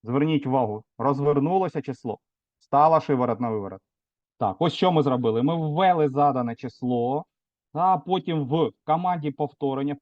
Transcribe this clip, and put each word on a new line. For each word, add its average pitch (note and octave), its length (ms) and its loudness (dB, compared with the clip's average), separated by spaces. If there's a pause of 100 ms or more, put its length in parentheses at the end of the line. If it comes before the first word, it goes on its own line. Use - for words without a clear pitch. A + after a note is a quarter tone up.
Зверніть C#3+ 420 0
увагу, A#2+ 380 -2 (140)
розвернулося C#3+ 840 0
число. B2 380 -10 (400)
Стало D3+ 400 4
шиворот B2 400 0
на A#2+ 100 -4
виворот. G2 320 -8 (560)
Так, G2+ 220 -2
ось E3 140 2
що F#3 180 2
ми D#3 120 4
зробили. B2 400 2
Ми D#3+ 120 2
ввели D#3+ 540 2
задане C3 460 0
число, B2 720 -4 (480)
а F3+ 240 2
потім F3 480 -2
в C#3+ 260 0 (120)
команді E3 480 -2
повторення, C#3 720 -4